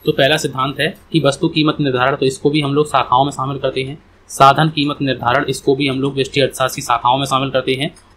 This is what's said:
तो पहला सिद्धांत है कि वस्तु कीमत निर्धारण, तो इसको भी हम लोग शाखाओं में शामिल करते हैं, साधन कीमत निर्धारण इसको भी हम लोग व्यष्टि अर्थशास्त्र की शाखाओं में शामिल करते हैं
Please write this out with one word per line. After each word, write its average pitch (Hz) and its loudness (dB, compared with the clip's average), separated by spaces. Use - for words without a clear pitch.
तो 151 0
पहला 147 2
सिद्धांत 135 -4
है 143 0
कि 160 2
वस्तु 143 0
कीमत 151 0
निर्धारण, 135 0
तो 139 -2
इसको 135 0
भी 151 0
हम 139 -2
लोग 151 2
शाखाओं 127 2
में 143 -6
शामिल 135 -6
करते 131 -4
हैं, 139 -10
साधन 139 6
कीमत 147 -2
निर्धारण 127 0
इसको - 0
भी 143 -2
हम 131 -2
लोग 135 -2
व्यष्टि 135 -2
अर्थशास्त्र 127 -2
की 135 -8
शाखाओं 123 0
में 139 -2
शामिल 135 -2
करते 131 -2
हैं 139 -4